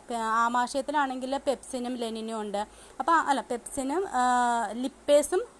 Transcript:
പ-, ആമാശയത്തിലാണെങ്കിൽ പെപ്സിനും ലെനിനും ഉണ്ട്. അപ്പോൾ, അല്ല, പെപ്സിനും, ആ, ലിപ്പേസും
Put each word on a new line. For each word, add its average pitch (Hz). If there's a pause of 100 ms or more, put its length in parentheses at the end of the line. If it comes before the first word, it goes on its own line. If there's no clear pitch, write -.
പ-, 233 (240)
ആമാശയത്തിലാണെങ്കിൽ 262 (140)
പെപ്സിനും 247
ലെനിനും 226
ഉണ്ട്. 202 (380)
അപ്പോൾ, 330 (140)
അല്ല, 269 (120)
പെപ്സിനും, 269 (160)
ആ, - (600)
ലിപ്പേസും 294 (160)